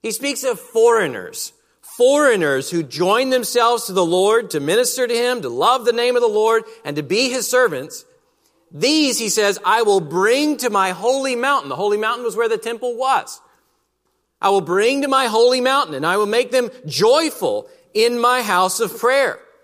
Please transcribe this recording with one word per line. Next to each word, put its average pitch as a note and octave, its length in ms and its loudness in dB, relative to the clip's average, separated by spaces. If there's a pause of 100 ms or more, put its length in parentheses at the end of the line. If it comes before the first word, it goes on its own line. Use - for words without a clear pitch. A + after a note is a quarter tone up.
He A3 100 -6
speaks C#4 320 -6
of A#3 160 -4
foreigners, G3 920 0 (280)
foreigners A#3 880 2
who E3+ 120 -2
join F#3 480 0
themselves A#3+ 560 0
to F#3+ 60 -10
the F3+ 140 2
Lord G3 440 2
to D3+ 100 -4
minister A#3+ 460 0
to A#3 80 -4
him, A#3+ 280 -2
to B2+ 60 -6
love G#3 360 0
the A#3 80 2
name A#3+ 220 0
of A#3+ 80 2
the A#3 60 2
Lord, A3 360 2 (200)
and D3 120 -6
to D3+ 60 -4
be G#3+ 260 0
his B3 200 -4
servants. A3+ 580 0 (640)
"These," C4+ 480 0
he A3+ 100 -4
says, G3+ 360 0
"I A3 180 2
will G3+ 180 2
bring A3+ 580 0
to B3 120 -4
my F#3+ 200 0
holy B3 460 -2
mountain." B3 320 -2
The C3 80 -6
holy G#3 220 -2
mountain A#3 260 -4
was G3+ 120 -6
where A#3 120 0
the A3 80 0
temple A3+ 400 -8
was. C4 440 -2 (1000)
"I F#3+ 100 0
will G3 100 2
bring G#3+ 420 0
to C#4+ 60 -2
my C4+ 180 2
holy A#3+ 360 2
mountain, B3 320 0
and C3+ 100 -4
I F3+ 140 0
will G#3 80 0
make A#3+ 240 -2
them B3 200 -2 (140)
joyful E3+ 840 0 (260)
in A#3 240 2
my B3 240 2
house F#3+ 380 0
of A3+ 180 -2
prayer. B3+ 420 0 (240)